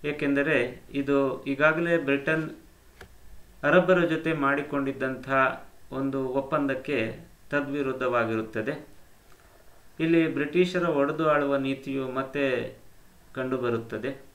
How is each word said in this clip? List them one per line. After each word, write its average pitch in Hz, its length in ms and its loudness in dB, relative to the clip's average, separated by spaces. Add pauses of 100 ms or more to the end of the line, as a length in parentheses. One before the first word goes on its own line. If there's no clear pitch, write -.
ಏಕೆಂದರೆ 143 760 0 (100)
ಇದು 139 520 0
ಈಗಾಗಲೇ 160 540 2
ಬ್ರಿಟನ್ 156 520 0 (1120)
ಅರಬ್ಬರ 175 420 6
ಜೊತೆ 160 280 0
ಮಾಡಿಕೊಂಡಿದ್ದಂಥ 139 960 -2 (640)
ಒಂದು 135 360 -2
ಒಪ್ಪಂದಕ್ಕೆ 135 920 -2 (300)
ತದ್ವಿರುದ್ಧವಾಗಿರುತ್ತದೆ. 127 1400 -2 (1120)
ಇಲ್ಲಿ 160 340 4
ಬ್ರಿಟಿಷರ 170 500 2
ಒಡೆದು 156 460 2
ಆಳುವ 143 260 2
ನೀತಿಯು 135 520 -2
ಮತ್ತೆ 127 680 -2 (540)
ಕಂಡುಬರುತ್ತದೆ. 120 920 -4 (120)